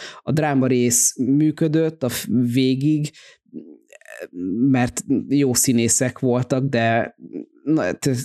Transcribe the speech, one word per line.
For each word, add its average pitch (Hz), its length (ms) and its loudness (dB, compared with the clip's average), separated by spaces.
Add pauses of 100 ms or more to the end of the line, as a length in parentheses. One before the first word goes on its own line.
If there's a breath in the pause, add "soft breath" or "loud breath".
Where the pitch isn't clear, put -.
(220 loud breath)
A - 100 -6
dráma 143 360 0
rész 123 500 0
működött 151 840 0
a 120 60 0
f-, - 180 -8 (260)
végig, 135 580 0 (1600 loud breath)
mert 123 340 0 (240)
jó 135 260 2
színészek 120 680 0
voltak, 127 440 0
de 113 520 0 (480)
na, 123 280 0
te-, 135 340 -2